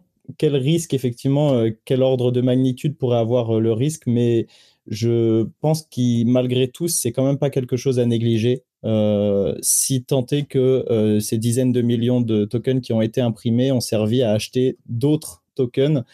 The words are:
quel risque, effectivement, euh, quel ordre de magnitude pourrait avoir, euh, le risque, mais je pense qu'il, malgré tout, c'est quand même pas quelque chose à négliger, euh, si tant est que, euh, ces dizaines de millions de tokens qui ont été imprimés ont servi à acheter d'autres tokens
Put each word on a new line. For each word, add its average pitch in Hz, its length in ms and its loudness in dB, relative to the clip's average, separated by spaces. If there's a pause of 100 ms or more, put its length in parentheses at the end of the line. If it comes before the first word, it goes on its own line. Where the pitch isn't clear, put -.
(380)
quel 151 180 0
risque, 151 380 0
effectivement, 139 600 0
euh, 113 160 2 (160)
quel 127 160 0
ordre 127 300 2
de 123 100 0
magnitude 127 560 0
pourrait 120 220 0
avoir, 113 380 0
euh, - 20 2
le 113 140 2
risque, 143 340 -2
mais 117 400 2 (400)
je 113 580 0 (160)
pense 156 280 0
qu'il, 120 380 0
malgré 127 400 2
tout, 170 200 -8
c'est 123 240 -2
quand 131 140 -2
même 139 120 0
pas 139 140 -2
quelque 127 260 -4
chose 123 220 0
à 120 60 2
négliger, 117 580 0 (200)
euh, 104 800 0
si - 420 -2
tant 131 280 -2
est 143 160 -2
que, 131 420 0
euh, 107 300 2
ces 110 180 -4
dizaines 120 340 0
de 123 120 0
millions 120 360 0
de 110 260 0
tokens 123 360 -2
qui 123 100 -10
ont 113 100 2
été 113 200 -2
imprimés 120 500 0
ont 123 80 0
servi 110 440 0
à 107 80 2
acheter 127 460 -2 (100)
d'autres 143 560 -2 (100)
tokens 135 500 0 (100)